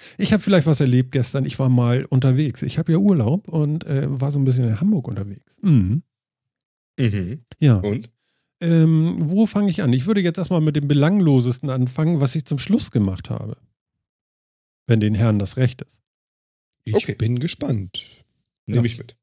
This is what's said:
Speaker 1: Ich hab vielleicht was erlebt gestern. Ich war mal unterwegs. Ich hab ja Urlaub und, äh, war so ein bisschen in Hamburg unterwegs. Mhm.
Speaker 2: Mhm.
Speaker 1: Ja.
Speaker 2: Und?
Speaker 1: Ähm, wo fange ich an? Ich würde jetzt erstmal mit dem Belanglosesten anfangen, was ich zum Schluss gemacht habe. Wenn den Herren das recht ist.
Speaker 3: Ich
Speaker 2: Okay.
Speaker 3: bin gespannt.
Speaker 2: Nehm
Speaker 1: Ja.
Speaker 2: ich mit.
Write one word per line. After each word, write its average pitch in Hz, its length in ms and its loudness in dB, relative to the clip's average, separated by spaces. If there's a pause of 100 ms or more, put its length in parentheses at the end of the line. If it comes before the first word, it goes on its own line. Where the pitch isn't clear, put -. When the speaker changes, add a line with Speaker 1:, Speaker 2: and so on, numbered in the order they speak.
(160)
Speaker 1:
Ich 202 160 0
hab 208 80 2
vielleicht 180 260 2
was 156 140 2
erlebt 127 320 2
gestern. 135 320 -2
Ich 143 140 -8
war 135 100 2
mal 123 380 2
unterwegs. 131 560 0
Ich - 160 -4
hab 165 100 -2
ja 160 80 4
Urlaub 180 520 2
und, 156 360 -2
äh, 135 240 -2
war 135 240 -4
so 143 60 -2
ein 139 60 2
bisschen 127 200 2
in 110 160 0
Hamburg 185 280 0
unterwegs. 101 520 -10
Mhm. 127 420 2 (960)
Speaker 2:
Mhm. 104 460 -4 (160)
Speaker 1:
Ja. 139 160 6
Speaker 2:
Und? 101 320 -4 (520)
Speaker 1:
Ähm, 160 580 2
wo 175 280 0
fange 208 240 0
ich 175 120 -4
an? 123 100 2
Ich 131 140 0
würde 202 160 0
jetzt 170 160 -2
erstmal 170 240 -2
mit 151 140 0
dem 147 120 -2
Belanglosesten 143 800 2
anfangen, 135 520 0
was 135 140 -2
ich 160 120 -6
zum 143 120 -4
Schluss - 320 -2
gemacht 98 380 -2
habe. - 300 -10 (1300)
Wenn 113 140 2
den 107 140 2
Herren 107 240 2
das 101 200 -6
recht 127 240 -2
ist. - 180 -20 (840)
Speaker 3:
Ich 110 100 -6
Speaker 2:
Okay. - 200 0
Speaker 3:
bin 120 260 -2
gespannt. - 840 -6 (420)
Speaker 2:
Nehm 110 100 -4
Speaker 1:
Ja. 120 80 2
Speaker 2:
ich 113 120 -4
mit. - 260 -20